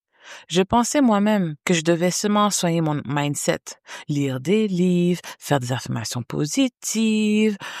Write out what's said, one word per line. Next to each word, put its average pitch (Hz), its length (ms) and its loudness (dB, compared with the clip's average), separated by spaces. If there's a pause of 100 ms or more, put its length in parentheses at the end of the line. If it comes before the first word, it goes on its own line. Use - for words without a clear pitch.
(480)
Je 170 140 2
pensais 240 400 2
moi-même 202 520 2 (120)
que 180 80 4
je 165 80 2
devais 170 280 2
seulement 208 380 2
soigner 170 320 0
mon 151 240 -2
mindset, 143 560 -2 (480)
lire 139 320 -2
des 208 280 0
livres, 175 520 2 (180)
faire 143 220 0
des 120 100 -6
affirmations 123 520 -6
positives, 214 1400 0 (220)